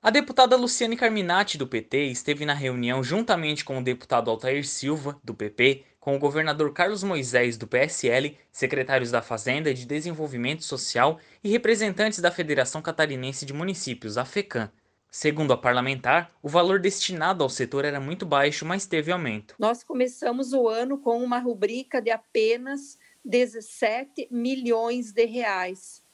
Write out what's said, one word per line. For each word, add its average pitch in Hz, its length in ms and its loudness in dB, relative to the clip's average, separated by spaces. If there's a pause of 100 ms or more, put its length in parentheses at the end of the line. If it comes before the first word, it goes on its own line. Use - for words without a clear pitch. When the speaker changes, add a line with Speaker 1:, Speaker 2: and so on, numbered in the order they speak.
Speaker 1:
A 220 80 4
deputada 247 440 6
Luciane 240 440 0
Carminati, 202 580 2
do 139 100 -4
P 113 140 -2
T, 139 280 0
esteve 143 360 -4
na 147 80 0
reunião 127 500 -2
juntamente 165 640 0
com 135 140 -6
o 127 40 -4
deputado 123 480 0
Altair 131 360 -2
Silva, 143 580 -4
do 120 80 -10
P 104 160 -6
P, 131 360 4 (140)
com 139 160 -2
o 139 40 0
governador 147 560 0
Carlos 190 280 0
Moisés, 123 540 0
do 110 100 -10
P 123 120 0
S 139 280 0
L, 139 300 2 (160)
secretários 131 580 0
da 117 120 0
Fazenda 127 480 -2
e 131 40 -2
de 123 120 -10
Desenvolvimento 151 760 -6
Social 135 560 0 (240)
e 208 60 -2
representantes 214 680 2
da 175 120 4
Federação 156 520 -2
Catarinense 139 640 -2
de 135 80 -10
Municípios, 131 640 -6
a 127 80 -2
fecan. 135 440 -4 (400)
Segundo 151 440 2
a - 20 4
parlamentar, 131 720 2 (120)
o 147 80 -6
valor 180 280 4
destinado 180 640 0
ao 131 60 2
setor 139 380 -2
era 143 120 -2
muito 165 280 -6
baixo, 147 400 2
mas 190 180 -4
teve 160 260 -2
aumento. 127 480 -4
Speaker 2:
Nós 233 240 0
começamos 254 680 -2
o 247 160 4
ano 254 300 -2
com 240 260 0
uma 240 140 -2
rubrica 240 640 -2
de 226 80 0
apenas 240 880 -2 (260)
dezessete 240 1040 -2
milhões 240 840 0
de 233 120 4
reais. 196 800 -4 (120)